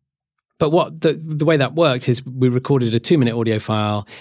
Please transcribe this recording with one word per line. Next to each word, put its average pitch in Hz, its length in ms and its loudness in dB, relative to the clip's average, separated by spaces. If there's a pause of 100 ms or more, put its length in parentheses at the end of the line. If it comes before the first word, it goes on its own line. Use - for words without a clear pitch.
(600)
but 156 100 2
what 160 320 0
the, 160 120 2
the 156 320 -6
way 160 120 4
that 135 180 -2
worked 143 320 2
is 120 180 0
we 127 240 0
recorded 123 440 0
a 117 60 0
two-minute 123 360 2
audio 113 240 0
file. 104 480 -2 (140)